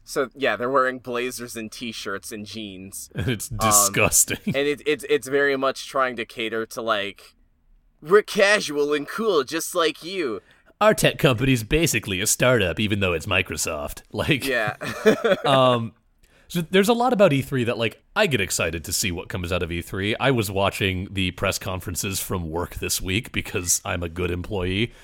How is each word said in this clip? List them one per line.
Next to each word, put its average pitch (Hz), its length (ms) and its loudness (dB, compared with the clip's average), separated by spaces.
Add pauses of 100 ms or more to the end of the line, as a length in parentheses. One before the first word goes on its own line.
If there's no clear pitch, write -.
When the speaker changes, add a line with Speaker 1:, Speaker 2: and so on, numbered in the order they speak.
Speaker 1:
So, 135 300 -4
yeah, 127 220 0
they're 120 160 -2
wearing 131 260 0
blazers 123 580 -6
and 110 160 -10
t-shirts 110 600 -10
and 104 120 -10
jeans. 98 680 -12
Speaker 2:
And 85 140 -4
it's 117 240 -4
Speaker 1:
Um, 110 80 -8
Speaker 2:
disgusting. 104 880 4
Speaker 1:
and 180 80 0
it, 143 320 0
it's, 147 200 0
it's 139 200 0
very 139 280 2
much 135 320 -2
trying 127 280 0
to 110 100 -6
cater 113 400 -4
to, 123 160 -10
like, 101 540 -4 (680)
"We're 196 220 6
casual 180 680 2
and 147 160 0
cool, 196 360 0
just 156 320 -6
like 165 280 0
you." 156 380 -4 (380)
Speaker 2:
Our 214 140 6
tech - 240 2
company's 127 460 4
basically 107 580 0
a 107 60 -2
startup, 110 520 2
even 104 200 0
though 92 140 2
it's 80 120 -4
Microsoft. 82 840 -4
Like, 117 340 0
Speaker 1:
Yeah. 120 300 0 (360)
<laughs> 202 320 2
Speaker 2:
um, 127 500 4 (560)
so 175 120 -2
there's 190 260 4
a 240 60 6
lot 240 200 2
about 190 200 6
E 135 80 2
three 127 220 0
that, 110 160 -2
like, 113 200 -2 (160)
I 214 120 4
get 131 120 2
excited 85 460 -2
to 90 80 -8
see 95 180 0
what 85 160 -6
comes 90 240 -6
out 90 120 0
of 82 80 -6
E 85 100 -4
three. 101 380 -4
I 123 100 2
was 113 220 2
watching 95 580 0
the 95 220 -2
press 95 260 -2
conferences 92 640 -6
from 87 320 -4
work 85 240 -4
this - 260 -4
week 92 300 -4
because 92 520 -2
I'm 87 200 -4
a 87 40 -4
good 87 220 -4
employee. 92 640 -2 (100)